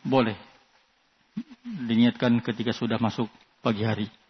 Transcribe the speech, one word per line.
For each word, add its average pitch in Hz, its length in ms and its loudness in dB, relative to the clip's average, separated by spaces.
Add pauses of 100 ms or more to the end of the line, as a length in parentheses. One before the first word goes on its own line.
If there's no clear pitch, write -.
boleh 123 320 2 (1300)
diniatkan 120 800 2
ketika 113 320 -4
sudah 113 240 -2
masuk 113 320 -2 (320)
pagi 110 240 0
hari. 107 240 -2 (180)